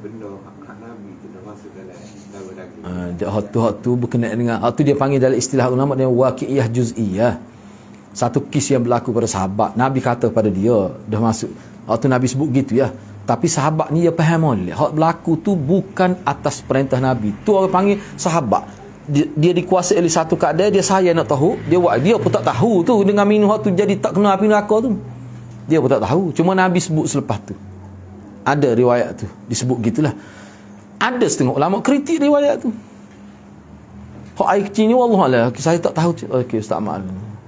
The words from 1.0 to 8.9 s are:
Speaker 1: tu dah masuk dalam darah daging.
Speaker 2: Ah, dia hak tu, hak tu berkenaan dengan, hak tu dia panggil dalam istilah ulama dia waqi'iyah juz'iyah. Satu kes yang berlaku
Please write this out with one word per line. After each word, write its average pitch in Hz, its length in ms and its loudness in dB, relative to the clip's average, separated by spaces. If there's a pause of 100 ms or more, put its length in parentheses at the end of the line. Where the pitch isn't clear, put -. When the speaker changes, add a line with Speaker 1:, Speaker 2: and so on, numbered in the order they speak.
Speaker 1:
tu 101 160 -20
dah 95 160 -20
masuk - 240 -20
dalam 95 240 -18 (320)
darah 95 320 -16
daging. - 240 -18
Speaker 2:
Ah, 90 320 -6
dia 98 120 -4
hak 104 200 -2
tu, 117 120 -2
hak 113 200 2
tu 123 160 -2
berkenaan 117 400 -2
dengan, 117 240 -2
hak 120 160 0
tu 156 80 0
dia 143 120 4
panggil 139 200 0
dalam 127 200 4
istilah 127 360 0
ulama 135 240 0
dia 131 120 2
waqi'iyah 123 600 2
juz'iyah. 113 680 0 (800)
Satu 120 320 -2
kes - 240 -2
yang 120 140 2
berlaku 120 260 0